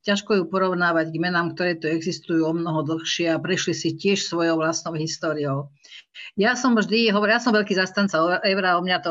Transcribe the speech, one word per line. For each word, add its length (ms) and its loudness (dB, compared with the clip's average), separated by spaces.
ťažko 320 0
ju 160 2
porovnávať 640 0
k 80 -2
menám, 320 0
ktoré 240 -2
tu 80 -6
existujú 580 -2
o 80 0
mnoho 300 -2
dlhšie 480 -2
a 80 0
prešli 360 -2
si 200 -2
tiež 320 0
svojou 320 0
vlastnou 400 -2
históriou. 720 -4
Ja 160 2
som 240 2
vždy 320 2
hovor-, 200 2
ja 120 2
som 120 2
veľký 200 2
zastanca 480 2
o-, 200 2
eura, 360 2
o 60 -2
mňa 180 0
to 80 -2